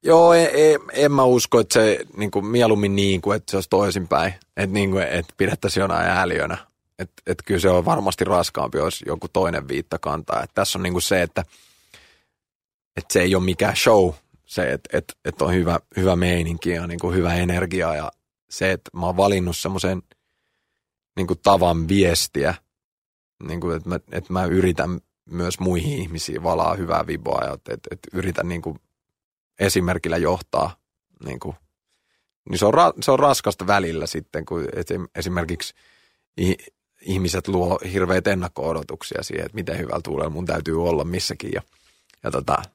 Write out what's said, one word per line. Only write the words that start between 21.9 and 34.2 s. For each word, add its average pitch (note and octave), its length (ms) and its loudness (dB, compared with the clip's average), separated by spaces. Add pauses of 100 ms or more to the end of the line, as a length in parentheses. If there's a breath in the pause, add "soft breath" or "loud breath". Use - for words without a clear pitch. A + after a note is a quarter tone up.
niinku, E2+ 260 -6
että E2 200 -6
mä, F2+ 100 -4 (120)
et - 180 -8
mä F#2 160 -2
yritän F2 540 0 (260)
myös F2 340 -6
muihin F#2 380 -2
ihmisiin D#2+ 460 -8
valaa E2 320 0
hyvää E2 320 -2
viboa - 380 -4
ja C2+ 80 -6
et, - 160 -14
et, A#1+ 100 -8 (120)
et - 80 -12 (140)
yritän F2+ 360 -4
niinku E2 280 -6 (840)
esimerkillä F2+ 580 0
johtaa. E2+ 580 0 (500)
Niinku. - 300 -10 (920)
Niin F#2 100 -4
se G#2 60 4
on G#2 80 6
ra-, E3 280 6
se D3 100 2
on C3 80 6
raskasta B2 480 2
välillä E2+ 380 0
sitten, D#2+ 400 -8